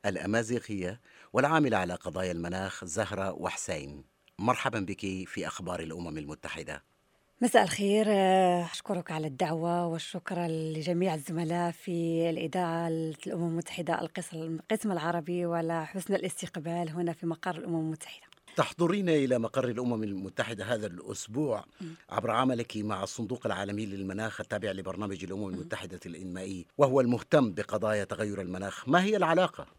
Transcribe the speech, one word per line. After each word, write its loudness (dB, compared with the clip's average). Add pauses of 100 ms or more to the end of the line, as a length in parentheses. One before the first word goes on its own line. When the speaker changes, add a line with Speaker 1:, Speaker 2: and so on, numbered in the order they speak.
Speaker 1:
الأمازيغية 0 (320)
والعاملة 6
على 0
قضايا -4
المناخ -4
زهرة -2
وحسين، -6 (340)
مرحبًا 2
بك -4
في -4
أخبار -6
الأمم -6
المتحدة. -8 (560)
Speaker 2:
مساء 8
الخير، 4
آه، 6
أشكرك -6
على -2
الدعوة 0
والشكر -4
لجميع 0
الزملاء -2
في 0
الإذاعة 0
الأمم -2
المتحدة -2
القسم، -8
القسم -2
العربي، 0
ولا 0
حسن -2
الاستقبال -2
هنا -2
في -6
مقر -2
الأمم -2
المتحدة. -6 (300)
Speaker 1:
تحضرين 2
إلى 6
مقر 0
الأمم 0
المتحدة -4
هذا 0
الأسبوع -4 (160)
Speaker 2:
مم. -10 (160)
Speaker 1:
عبر 0
عملك 2
مع -2
الصندوق -6
العالمي -2
للمناخ -4
التابع -4
لبرنامج -6
الأمم -6
Speaker 2:
مم. -4
Speaker 1:
المتحدة -8
الإنمائي، -8 (120)
وهو 6
المهتم 4
بقضايا 0
تغير -4
المناخ. -6
ما 6
هي 2
العلاقة؟ 2 (120)